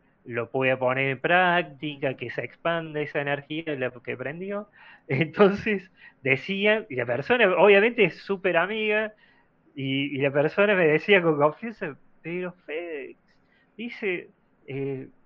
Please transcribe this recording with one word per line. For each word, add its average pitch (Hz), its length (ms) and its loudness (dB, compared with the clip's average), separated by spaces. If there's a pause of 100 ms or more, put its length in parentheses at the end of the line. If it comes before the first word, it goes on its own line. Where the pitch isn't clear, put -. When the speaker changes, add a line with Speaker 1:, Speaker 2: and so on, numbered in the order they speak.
(260)
Speaker 1:
lo 117 260 -6
pueda 131 280 2
poner 131 320 0
en 131 100 -8
práctica, 160 880 0
Speaker 2:
Ujú. 127 80 -6
Speaker 1:
que 120 140 -10
se 131 120 -8
expanda 160 580 -6
esa 147 200 -6
energía 143 440 -6
de 151 120 -6
la 127 140 -4 (120)
que 120 140 -8
prendió. 180 520 -10 (180)
<laughs> - 200 -20
Entonces, 190 840 2 (300)
decía, 196 680 0
y 135 60 -12
la 123 100 -2
persona 139 420 2 (100)
obviamente 208 480 6
es 160 180 -4
súper 185 340 -2
amiga, 214 560 -2 (640)
y, 139 420 -4
y 131 40 -2
la 139 100 2
persona 170 440 2
me 180 120 4
decía 165 340 4
con 160 160 2
confianza, 156 600 -2 (240)
"Pero 180 320 -8 (120)
Félix", 156 540 -10 (580)
dice, 208 540 -8 (360)
"eh, 135 420 -8 (160)